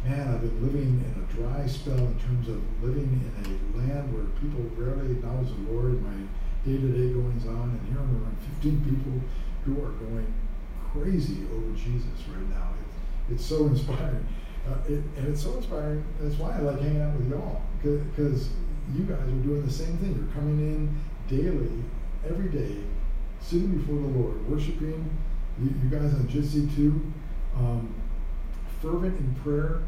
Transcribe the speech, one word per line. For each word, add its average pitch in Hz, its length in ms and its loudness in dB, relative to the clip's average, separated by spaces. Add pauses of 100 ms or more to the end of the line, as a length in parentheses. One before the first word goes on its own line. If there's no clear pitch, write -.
man, 135 240 0
I've 117 120 0
been 117 200 0
living 131 400 2
in - 220 -2
a - 100 -2
dry 131 320 0
spell 127 320 -2
in 123 220 2
terms 120 300 0
of 110 120 -2 (220)
living 127 240 0
in 127 260 0 (160)
a 104 300 0
land 135 340 0
where 107 120 -2 (180)
people 143 180 0 (160)
rarely 131 360 0
acknowledge 117 340 -2
the 104 240 -4
Lord 123 240 2
and 101 80 0
my 101 160 -4 (500)
day-to-day 127 440 2
goings 117 340 0
on, 120 320 0
and - 100 -4
here 127 80 0
I'm 123 240 2
around 110 160 -2 (140)
fifteen 147 340 2
people 131 320 2 (480)
who 139 180 0
are - 80 -2 (140)
going 113 260 -2 (600)
crazy 147 600 0
over 113 240 -2
Jesus - 440 -2 (100)
right - 200 -4
now. - 280 0
It, - 560 -4
it's 127 120 -2
so 156 200 2
inspiring. - 640 0 (420)
Uh, - 80 0 (100)
it, 143 140 0 (160)
and 139 120 -2
it's 143 120 0
so 143 160 0
inspiring, 151 480 -2 (160)
that's 147 140 0
why 147 220 0
I - 20 0
like 139 200 0
hanging 147 220 2
out 147 140 2
with 123 140 2
y'all, - 320 -2 (200)
'ca-, 147 220 2 (120)
'cause 139 340 2 (440)
you - 100 0
guys 151 160 0
are 131 220 2
doing 143 240 2
the - 60 0
same 165 260 0
thing. 147 180 0
You're 147 200 -2
coming 147 240 2
in 151 420 2 (260)
daily, 131 560 2 (440)
every 180 220 0
day, 127 280 -2 (640)
sitting 175 360 2
before 147 180 0
the 143 120 0 (120)
Lord, 113 300 0
worshiping, 151 600 0 (520)
you, 131 80 2 (140)
you 127 60 4
guys 147 240 4
on 131 140 4
Jitsi 143 460 2
too, 147 280 6 (560)
um, 120 360 0 (880)
fervent 165 380 0
in 127 240 2
prayer 147 440 2